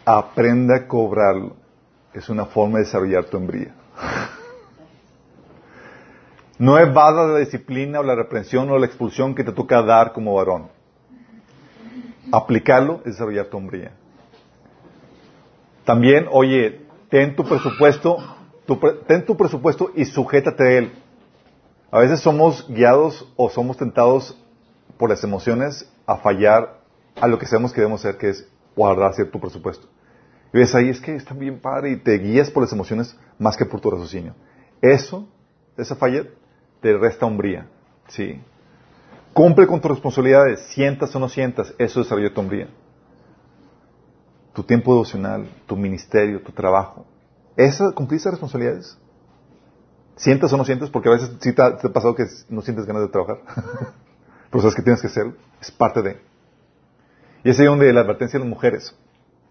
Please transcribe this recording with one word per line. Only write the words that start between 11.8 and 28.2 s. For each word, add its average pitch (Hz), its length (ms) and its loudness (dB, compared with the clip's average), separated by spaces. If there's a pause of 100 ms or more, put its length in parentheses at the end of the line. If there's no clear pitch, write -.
Aplicarlo 131 680 2
es 117 140 -10
desarrollar 104 340 -6
tu 107 100 -14
hombría. 95 360 -14 (1900)
También, 131 440 6
oye, 131 520 2 (260)
ten 143 260 2
tu 156 100 -2
presupuesto, 147 760 2 (480)
tu 135 120 -2
pre-, - 280 0
ten 170 180 2
tu 220 140 -4
presupuesto 156 560 -2
y 151 100 -2
sujétate 139 580 0
a 127 100 6
él. 123 200 0 (960)
A - 80 2
veces 135 220 4
somos 156 480 0
guiados 127 580 2 (100)
o 120 120 0
somos 123 300 -6
tentados 131 600 0 (600)
por 117 100 0
las - 160 -2
emociones 117 640 -6 (160)
a 98 120 -2
fallar 104 600 2 (440)
a 123 40 2
lo 117 120 2
que - 80 -10
sabemos 120 260 -2
que - 80 -4
debemos 107 240 -2
hacer, 98 140 -6
que 104 100 -4